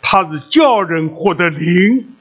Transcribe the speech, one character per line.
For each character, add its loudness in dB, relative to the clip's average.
他 0
是 -8
叫 2
人 -2
活 -2
的 0
灵。 0